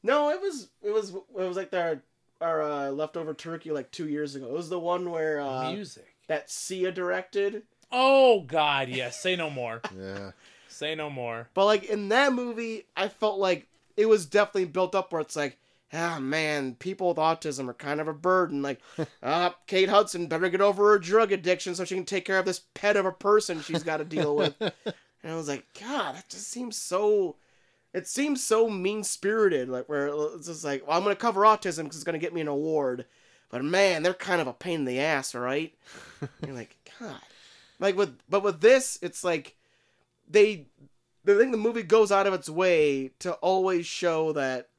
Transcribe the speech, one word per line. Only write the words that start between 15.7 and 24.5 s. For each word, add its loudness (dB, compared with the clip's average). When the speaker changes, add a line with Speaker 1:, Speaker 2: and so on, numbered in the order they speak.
Speaker 1:
"Ah, -4
man, -2
people -4
with 0
autism 0
are -8
kind -6
of -4
a -6
burden. 2
Like, -4
Speaker 3:
<laughs> -10
Speaker 1:
uh, 0
Kate 2
Hudson 2
better 0
get 0
over 4
her 6
drug 2
addiction -2
so -6
she -6
can -4
take -4
care 0
of 2
this -2
pet 2
of 2
a 0
person 2
she's -4
gotta -4
deal 0
with." 2